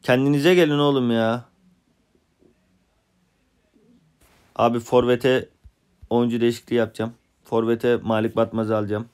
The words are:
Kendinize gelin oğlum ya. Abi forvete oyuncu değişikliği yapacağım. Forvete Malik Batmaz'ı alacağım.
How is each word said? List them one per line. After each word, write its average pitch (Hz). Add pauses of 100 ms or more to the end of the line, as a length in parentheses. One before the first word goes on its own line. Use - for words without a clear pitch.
Kendinize 143
gelin 156
oğlum 139
ya. 117 (3000)
Abi 117
forvete 123 (600)
oyuncu 120
değişikliği 117
yapacağım. 113 (300)
Forvete 117
Malik 110
Batmaz'ı 110
alacağım. 104